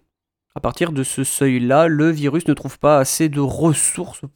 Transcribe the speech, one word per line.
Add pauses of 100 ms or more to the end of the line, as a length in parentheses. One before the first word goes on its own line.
(540)
À
partir
de
ce
seuil-là,
le
virus
ne
trouve
pas
assez
de
ressources (140)